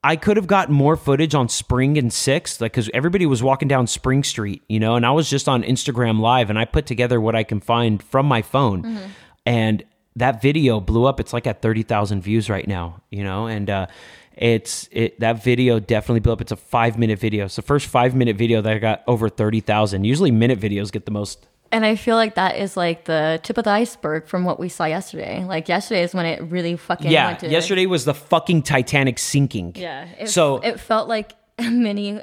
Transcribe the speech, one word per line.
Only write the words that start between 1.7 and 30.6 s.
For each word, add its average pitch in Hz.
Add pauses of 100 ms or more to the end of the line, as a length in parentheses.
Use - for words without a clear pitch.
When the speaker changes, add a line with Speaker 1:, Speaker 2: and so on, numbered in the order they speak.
Speaker 1:
and 120
Sixth, -
like, 113
'cause 110
everybody 175
was 131
walking 135
down 131
Spring 135
Street, 101
you 107
know, 110
and 117
I 123
was 156
just 135
on 127
Instagram 120
Live, 117
and 107
I 113
put 151
together 120
what 110
I 110
can 104
find 117
from 135
my 120
phone. 107
Speaker 2:
Mm-hmm. 220 (400)
Speaker 1:
And 110 (340)
that 123
video 135
blew 113
up. 135
It's, -
like, 120
at 107
thirty 110
thousand 104
views 104
right 98
now, 87 (100)
you 101
know, 98
and, 104
uh, 95 (480)
it's, -
it, -
that 113
video 123
definitely 110
blew 113
up. 104
It's -
a 107
five-minute 117
video. 104
It's 98
the 110
first 143
five-minute 123
video 113
that 110
got 110
over 113
thirty 107
thousand. 104
Usually 139
minute 117
videos 101
get 104
the -
most. 104 (240)
Speaker 2:
And 226
I 220
feel 226
like 220
that 185
is, 196
like, 170
the 160
tip -
of 226
the 214
iceberg 165
from 180
what 175
we 175
saw 170
yesterday. 160
Like, 175
yesterday 185
is 175
when 175
it 165
really 170
fucking -
Speaker 1:
Yeah, 143
Speaker 2:
went -
to 165
Speaker 1:
yesterday 185
was 160
the 143
fucking 151
Titanic 135
sinking. 113
Speaker 2:
Yeah, 160 (140)
it 214
Speaker 1:
So 156
Speaker 2:
f-, 226